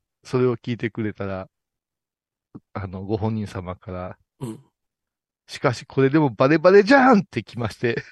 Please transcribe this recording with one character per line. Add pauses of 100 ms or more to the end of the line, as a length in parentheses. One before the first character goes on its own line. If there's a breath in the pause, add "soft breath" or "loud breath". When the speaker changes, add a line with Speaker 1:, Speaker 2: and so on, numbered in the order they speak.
(240)
Speaker 1:
そ
れ
を
聞
い
て
く
れ
た
ら、 (1300)
あ
の、
ご
本
人
様
か
ら、 (220)
Speaker 2:
う
ん。 (840)
Speaker 1:
「し
か
し
こ
れ
で
も
バ
レ
バ
レ
じ
ゃ
ん！」
っ
て
き
ま
し
て。